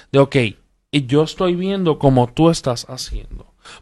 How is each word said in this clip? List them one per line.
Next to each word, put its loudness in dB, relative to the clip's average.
de, 6
ok, 2
y 0
yo 2
estoy -4
viendo -2
cómo 2
tú 4
estás -2
haciendo. -14